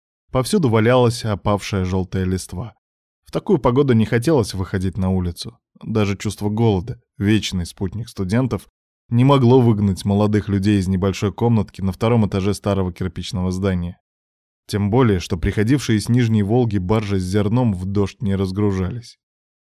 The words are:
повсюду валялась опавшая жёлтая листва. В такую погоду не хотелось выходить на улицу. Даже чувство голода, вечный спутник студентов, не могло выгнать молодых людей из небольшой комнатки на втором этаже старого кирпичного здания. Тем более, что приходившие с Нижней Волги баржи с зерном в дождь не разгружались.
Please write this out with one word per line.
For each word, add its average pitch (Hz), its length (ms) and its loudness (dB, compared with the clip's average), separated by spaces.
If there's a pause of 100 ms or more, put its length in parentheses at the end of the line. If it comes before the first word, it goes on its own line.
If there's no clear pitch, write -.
(300)
повсюду 135 380 0
валялась 117 560 4
опавшая 101 640 -2
жёлтая 92 400 -2
листва. 92 500 -6 (480)
В - 80 -20
такую 160 280 0
погоду 131 340 2
не 110 120 4
хотелось 123 480 0
выходить 95 440 -4
на 92 140 -2
улицу. 90 460 -6 (240)
Даже 101 360 -2
чувство 104 320 -6
голода, 110 500 0 (180)
вечный 101 480 0
спутник 104 440 -8
студентов, 104 580 -2 (440)
не 117 120 4
могло 131 360 6
выгнать 104 460 2
молодых 104 440 0
людей 101 300 2
из 90 80 -2
небольшой 95 460 -2
комнатки 117 480 0
на 95 100 -2
втором 113 360 2
этаже 98 260 0
старого 95 400 -2
кирпичного 92 560 -6
здания. 92 500 -2 (680)
Тем 101 240 0
более, 113 280 4
что - 160 -6
приходившие 110 640 0
с - 100 -4
Нижней 117 340 2
Волги 110 340 0
баржи 98 420 -2
с 92 40 -2
зерном 104 500 0
в 92 120 -6
дождь 98 360 -2
не 98 140 -2
разгружались. 95 840 -4 (560)